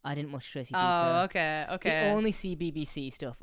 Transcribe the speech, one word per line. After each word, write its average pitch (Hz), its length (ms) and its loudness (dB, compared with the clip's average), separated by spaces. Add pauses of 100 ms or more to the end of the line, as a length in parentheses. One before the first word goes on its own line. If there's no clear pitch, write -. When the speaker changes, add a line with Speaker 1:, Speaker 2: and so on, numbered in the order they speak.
Speaker 1:
I 143 120 -4
didn't 147 180 -6
watch 131 180 -10
Tracy 131 240 -8
Speaker 2:
Oh, 185 40 2
Speaker 1:
Beaker. 175 460 4
Speaker 2:
okay, 156 500 0
okay. 156 340 2
Speaker 1:
The 208 60 4
only 214 180 2
C 185 220 -4
B 165 160 -2
B 151 160 -6
C 135 240 -8
stuff 127 320 -8